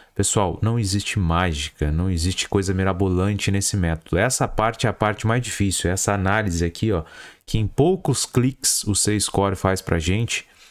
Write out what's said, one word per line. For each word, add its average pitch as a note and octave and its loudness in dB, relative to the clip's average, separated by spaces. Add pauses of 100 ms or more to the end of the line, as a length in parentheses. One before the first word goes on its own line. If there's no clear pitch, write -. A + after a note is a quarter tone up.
(140)
Pessoal, F#2+ 0
não A#2 0
existe G2 -2
mágica, D#2+ 0
não F2 0
existe F2+ -2
coisa G2 0
mirabolante F#2+ 0
nesse G2 0
método. E2 0
Essa A#2+ 0
parte A2+ 0
é A2 2
a - 0
parte G#2+ 0
mais A#2 2
difícil, G2+ -2
essa F#2+ 0
análise F#2+ 0
aqui, G#2+ -2
ó, E2+ 0 (420)
que - -2
em G#2+ 0
poucos E3 0
cliques - 0
o G2+ -2
C G#2+ 0
Score G2 0
faz F#2+ 0
pra E2+ -2
gente, F#2+ -2 (260)